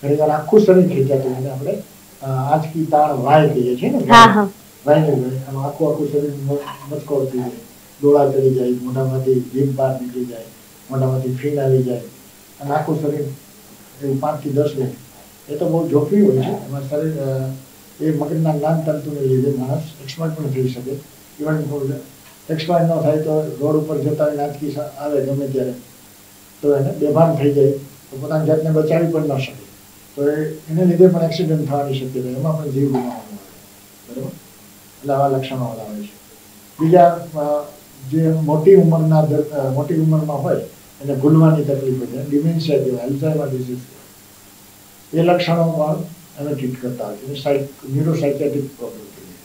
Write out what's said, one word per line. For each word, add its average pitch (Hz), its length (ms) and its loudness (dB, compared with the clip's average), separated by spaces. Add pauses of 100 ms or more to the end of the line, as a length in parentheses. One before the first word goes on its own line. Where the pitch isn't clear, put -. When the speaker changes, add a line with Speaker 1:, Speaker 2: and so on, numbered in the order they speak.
Speaker 1:
ઘણી 143 120 2
વાર 151 140 2
આખું 151 300 4
શરીર 185 280 6
ખેંચાતું 135 440 0
હોય, 127 100 -6
એને 135 80 -4
આપણે, 151 320 -6 (400)
અ, 135 40 -12
આંચકી 147 600 -2
તાણ 151 280 4
વાય 139 360 4
કહીએ 123 260 0
છીએ 196 140 -2
ને, 247 80 0
Speaker 2:
હા, 233 280 8
હા. 202 240 4 (360)
Speaker 1:
વાય 151 160 6
ને 156 60 2
હોય, 131 400 0
આમાં 135 180 -6
આખું, 151 240 -2
આખું 147 220 -2
શરીર 143 200 0
મ-, 139 640 -6
મચકોડતું 131 460 -2
હોય, 120 100 -6 (500)
ડોળા 143 300 6
ચડી 131 220 2
જાય, 123 160 0
મોઢામાંથી 131 720 0
જીભ 135 360 -2
બહાર 131 260 -2
નીકળી 123 240 -6
જાય, 113 180 -14 (460)
મોઢામાંથી 131 460 -2
ફીણ 143 240 -4
આવી 131 240 2
જાય, 123 140 -2 (640)
અને 139 100 -6
આખું 151 300 -2
શરીર 147 180 -2 (840)
એવું 135 160 -2
પાંચ 151 240 -4
થી 147 60 -6
દસ 143 280 0
મિનિટ, 131 180 -4 (540)
એ 147 60 -8
તો 175 100 -2
બહુ 160 220 0
જોખમી 196 340 2
હોય 131 160 4
છે. 139 140 -2
એમાં 139 380 -8
શરીર, 156 300 -2
અ, 131 300 -4 (520)
એ 156 160 0
મગજના 156 400 -2
જ્ઞાન 156 240 0
તંતુને 147 380 -4
લીધે 131 320 2
માણસ 127 300 -4 (220)
એક્સપર્ટ 160 320 -6
પણ 147 140 -6
થઈ 127 180 -2
શકે. 127 240 -8 (480)
ઇવન 151 240 -2 (840)
એક્સપર્ટ 160 320 0
ન 165 200 0
થાય 151 160 2
તો 156 420 -2
રોડ 151 160 0
ઉપર 151 220 -2
જતા 151 280 0
હોય 147 100 0
ને 143 80 -4
આંચકી 143 280 -6
સા-, 147 280 -10
આવે 143 260 -2
ગમે 139 220 -4
ત્યારે, 127 260 -2 (880)
તો 143 140 2
એને 135 160 0
બેભાન 151 440 2
થઈ 139 180 2
જાય, 139 180 4
તો - 500 -10
પોતાની 156 240 -2
જાતને 156 260 2
બચાવી 160 360 2
પણ 160 160 0
ન 143 140 -2
શકે, - 320 -8 (460)
તો 143 140 0
એ, 151 140 0
એને 160 420 -2
લીધે 175 220 8
પણ 170 160 4
એક્સિડન્ટ 156 460 0
થવાની 139 300 -2
શક્યતા, 127 300 -6
એમાં 156 340 -2
પણ 143 60 -4
જીવ 135 180 0
ગુમાવવાનો 120 260 -2
હોય, - 1000 -20
બરાબર? - 140 -10
એટલે - 840 -12
આવા 139 140 2
લક્ષણો 131 320 -2
વાળા 113 240 -8
હોય 104 200 -12
છે. 101 60 -14 (680)
બીજા, 170 400 6 (160)
અ, 147 280 -2 (480)
જે 160 200 2
મોટી 156 440 4
ઉંમરના 160 500 4
દર-, 151 300 -2
અ, 135 160 -2
મોટી 151 240 -2
ઉંમરમાં 156 480 0
હોય 170 120 0 (460)
એને 139 120 -4
ભૂલવાની 156 500 4
તકલીફ 131 340 -2
હોય 120 100 -6
છે, 127 220 -8
ડિમેન્શિયા 147 540 0
કહેવાય, 123 240 -4
અલ્ઝાઇમર 143 420 -2
ડિઝીઝ 127 280 -6
કહેવાય. - 1500 -10
એ 175 40 2
લક્ષણો 170 440 2
પણ 156 220 -2 (500)
અમે 147 120 -4
ટ્રીટ 131 260 -6
કરતા 123 240 -8
હોય 104 100 -10
છે, 135 280 -12
સાઇક-, 135 500 -4
ન્યુરોસાઇકિયાટ્રિક 143 840 -4
પ્રોબ્લેમ 110 240 -14
કહીએ. 92 440 -20